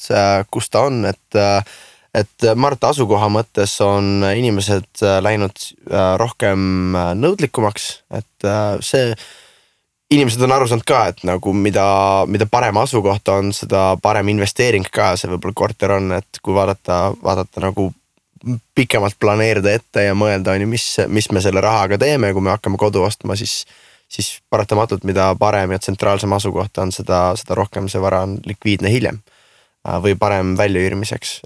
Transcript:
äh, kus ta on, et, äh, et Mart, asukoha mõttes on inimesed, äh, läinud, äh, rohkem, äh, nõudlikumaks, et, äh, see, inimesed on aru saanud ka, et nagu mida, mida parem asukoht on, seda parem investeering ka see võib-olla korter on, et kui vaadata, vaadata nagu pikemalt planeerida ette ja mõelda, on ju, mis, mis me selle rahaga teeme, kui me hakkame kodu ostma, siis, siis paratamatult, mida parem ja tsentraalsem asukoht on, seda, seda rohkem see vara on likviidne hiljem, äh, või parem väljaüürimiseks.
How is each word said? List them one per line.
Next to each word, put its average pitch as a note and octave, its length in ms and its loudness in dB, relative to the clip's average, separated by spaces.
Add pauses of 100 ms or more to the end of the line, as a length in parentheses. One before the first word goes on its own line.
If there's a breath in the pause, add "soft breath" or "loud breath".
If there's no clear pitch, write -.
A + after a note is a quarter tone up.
äh, G2 400 2
kus - 200 -6
ta G#2+ 120 2
on, B2+ 240 0
et, - 300 -6
äh, G2+ 260 4 (540 loud breath)
et A2 400 0
Mart, C3+ 280 0
asukoha G#2+ 460 2
mõttes G#2 520 0
on G2+ 420 2
inimesed, G2+ 640 0 (160)
äh, G2 180 4
läinud, G#2 320 0 (380)
äh, F#2 260 2
rohkem, F#2+ 800 0
äh, F2 200 0
nõudlikumaks, C3 840 -2 (120)
et, - 340 -10
äh, G#2 340 0
see, B2 340 0 (960 loud breath)
inimesed B2 300 2
on B2+ 100 2
aru C3 160 2
saanud A2+ 180 0
ka, A#2 220 2
et - 160 -6
nagu F#2 300 -2
mida, G2 760 2
mida G2+ 180 0
parem A#2 320 0
asukoht G#2 500 0
on, G2 260 0
seda F#2+ 480 0
parem G#2 280 2
investeering G#2 640 0
ka F#2+ 240 0
see F2+ 140 -6
võib-olla F2 240 -4
korter G2+ 380 -2
on, G2 220 0
et - 280 -8
kui G2 120 -2
vaadata, F#2+ 680 0
vaadata F#2 400 -2
nagu F#2+ 320 -2 (840)
pikemalt A2 440 2
planeerida G#2 520 2
ette G#2+ 320 -2
ja G2 100 2
mõelda, G2 420 0
on G2 60 -2
ju, G#2 60 -2
mis, A#2 180 -4 (220)
mis G#2 240 -2
me F#2+ 100 2
selle F#2+ 200 2
rahaga G2+ 360 2
teeme, B2 360 2
kui F#2+ 80 0
me F#2+ 80 0
hakkame G2 260 -2
kodu G2+ 280 2
ostma, G2+ 320 -4
siis, - 300 -8 (440 soft breath)
siis - 300 -8 (100)
paratamatult, G#2+ 540 0
mida F#2+ 320 2
parem G2+ 360 0
ja F#2 80 -2
tsentraalsem G2+ 540 -2
asukoht G2 440 -2
on, F#2 140 -2
seda, F2+ 460 0
seda - 180 -6
rohkem G2 320 -4
see F#2+ 140 -4
vara F#2+ 220 0
on G2 200 -6
likviidne G2+ 460 -2
hiljem, A2 320 -2 (640 soft breath)
äh, F2 140 -4
või G2 160 2
parem F#2+ 400 0
väljaüürimiseks. G2 880 -2